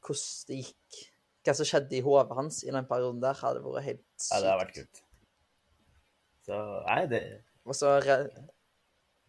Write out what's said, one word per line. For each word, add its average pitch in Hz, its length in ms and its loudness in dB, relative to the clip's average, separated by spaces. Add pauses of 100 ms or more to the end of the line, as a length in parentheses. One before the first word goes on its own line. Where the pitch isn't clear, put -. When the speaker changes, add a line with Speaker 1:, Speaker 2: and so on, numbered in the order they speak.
Speaker 1:
hvordan - 460 -8
det 135 180 -8
gikk, - 460 -20 (340)
hva 143 100 6
som 147 120 0
skjedde 139 320 2
i 123 40 -2
hodet 131 340 6
hans 147 280 -6
i - 60 -6
den 131 160 -4
perioden 123 340 -2
der, 135 140 0
hadde 123 280 -4
vært 131 220 -6
helt - 200 -8 (260)
Speaker 2:
Ja, 101 100 2
det 95 100 0
hadde 95 140 2
vært 95 100 -12
Speaker 1:
sykt. - 180 -16
Speaker 2:
kult. - 100 -20 (1500)
Så, 104 380 -6
nei, 151 200 2
det 107 360 -4 (240)
Speaker 1:
Og 131 80 -8
så 143 260 6
re-, 139 300 4 (1000)